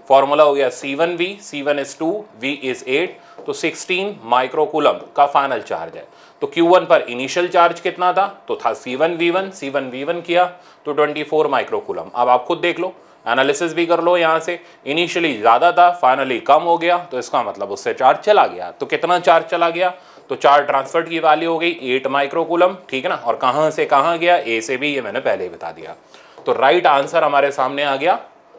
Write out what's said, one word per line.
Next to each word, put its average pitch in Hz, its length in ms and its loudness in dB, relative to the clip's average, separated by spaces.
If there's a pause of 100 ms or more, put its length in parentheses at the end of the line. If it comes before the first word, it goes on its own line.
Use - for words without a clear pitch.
Formula 139 360 6
हो 143 100 4
गया 139 140 2
सी 139 260 -8
वन 170 220 0
वी, 190 260 -6
सी 143 200 -12
one 143 220 -2
is - 140 -14
टू, 190 260 -4 (200)
V 139 200 -4
is 127 180 -4
eight, 143 260 -2 (380)
तो 147 60 -6
सिक्सटीन 180 720 -6
माइक्रोकूलम 135 680 0
का - 340 0
final 139 340 0
charge - 360 -10
है। - 120 -18 (320)
तो - 60 -6
क्यू 170 200 0
वन 180 140 6
पर 160 200 4
initial 135 480 -4
charge 170 320 2
कितना 180 320 -2
था, 196 360 -2
तो 110 80 -4
था 113 160 -2
सी 123 240 -8
वन 165 180 0
वी 170 160 0
वन, 190 200 -2
सी 143 200 -10
वन 135 200 -4
वी 131 140 -8
वन 170 160 -6
किया 170 240 2 (400)
तो 147 80 -6
ट्वेंटी 147 320 0
फ़ोर 156 240 0
माइक्रोकूलम। 101 560 -4 (100)
अब 123 140 0
आप 123 160 4
खुद 170 140 -4
देख 165 220 -4
लो, 185 140 -6 (340)
Analysis 139 460 0
भी 170 120 -2
कर 165 140 0
लो 175 160 2
यहाँ 160 240 2
से, 170 200 -8 (260)
इनिशियली 165 520 -2
ज़्यादा 123 340 4
था, 175 280 4
finally 131 400 0
कम 151 220 4
हो 170 160 2
गया, 175 200 0
तो 131 200 -8
इसका 123 240 -2
मतलब 101 280 -8
उससे 110 240 -4
charge 139 240 4
चला 196 280 4
गया। 90 240 -8
तो 139 160 -8
कितना 170 320 0
charge 165 280 4
चला 170 240 0
गया, 180 240 -2 (340)
तो 135 60 -4
चार्ज 143 320 4
ट्रांसफर 139 360 -2
की 165 160 -6
वैल्यू 160 320 2
हो 160 80 0
गई 170 240 -2
एट 131 240 -2
माइक्रोकूलम, 165 720 0 (120)
ठीक 131 160 -6
है 185 60 -2
ना। 175 60 -2
और - 200 -4
कहाँ 147 340 0
से 156 160 -2
कहाँ 156 320 2
गया, 175 180 4
ए 113 240 -2
से 131 160 -4
बी, 143 180 -4
ये 131 80 -4
मैंने 110 180 -6
पहले 98 240 -2
ही 90 60 -8
बता 82 220 -14
दिया। 80 240 -16 (500)
तो 123 60 0
right 151 340 4
answer 151 380 2
हमारे 143 260 2
सामने 139 320 -2
आ 139 140 -2
गया 170 240 0 (380)